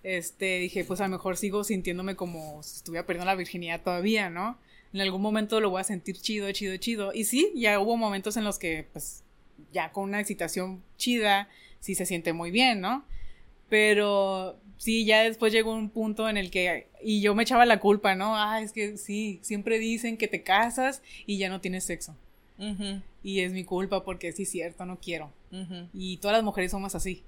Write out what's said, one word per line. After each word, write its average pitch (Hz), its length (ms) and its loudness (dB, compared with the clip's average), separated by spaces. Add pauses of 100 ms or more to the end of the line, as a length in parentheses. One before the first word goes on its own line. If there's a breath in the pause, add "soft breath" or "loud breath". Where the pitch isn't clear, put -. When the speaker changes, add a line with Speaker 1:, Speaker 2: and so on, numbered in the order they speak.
Speaker 1:
Este, 185 560 -2
dije, 190 240 -2
"Pues 185 160 -4
a 202 40 2
lo 190 60 0
mejor 185 260 -2
sigo 202 280 -2
sintiéndome 185 500 -2
como 156 480 -8
si - 140 -14
estuviera 165 280 -8
perdiendo 180 220 -4
la 190 80 4
virginidad 175 480 -6
todavía, 190 480 2
¿no? 196 260 -6 (360 soft breath)
En 196 80 -4
algún 190 200 0
momento 214 400 2
lo 202 100 2
voy 185 100 -2
a 190 40 -4
sentir 190 360 -6
chido, 202 320 -2
chido, 190 240 -4
chido". 202 360 -2
Y 220 120 -2
sí, 302 320 4
ya 208 240 4
hubo 233 160 2
momentos 208 400 -2
en 220 80 0
los 202 160 -2
que, 160 320 -4
pues, - 320 -12 (480)
ya 160 180 -2
con 196 140 -4
una 202 160 -2
excitación 185 600 -4 (160)
chida, 208 520 2 (320 loud breath)
sí 190 160 -6
se 180 100 -2
siente 170 260 -2
muy 170 200 -4
bien, 233 280 4
¿no? 240 240 -2 (640 soft breath)
Pero 202 880 4 (220)
sí, 226 260 2
ya 214 180 8
después 226 300 2
llegó 226 200 2
un 214 180 -4
punto 220 380 -2
en 208 80 -2
el 185 140 -2
que, 180 380 0 (140)
y 214 180 2
yo 208 160 4
me 226 80 4
echaba 240 220 8
la 220 120 6
culpa, 202 380 6
¿no? 214 200 0
"Ah, 214 260 0
es 208 100 -8
que 208 240 -6
sí, 208 460 -6
siempre 214 360 -2
dicen 226 380 -2
que 226 120 0
te 180 140 -4
casas 240 600 2 (240 loud breath)
y 202 120 -2
ya 190 120 0
no 190 100 -6
tienes 185 240 -4
sexo". 165 320 -8 (420)
Speaker 2:
Ujú. 196 420 -6 (220)
Speaker 1:
Y 196 180 0
es 180 120 0
mi 185 120 -4
culpa 190 380 -2
porque 180 300 -8
sí 196 100 -8
es 185 80 -4
cierto, 170 360 -8
no 180 120 -10
quiero. 156 320 -8 (220)
Speaker 2:
Ujú. 180 400 -10
Speaker 1:
Y 185 240 -6
todas 208 220 2
las 226 60 4
mujeres 190 280 0
somos 196 240 -4
así. 180 320 -4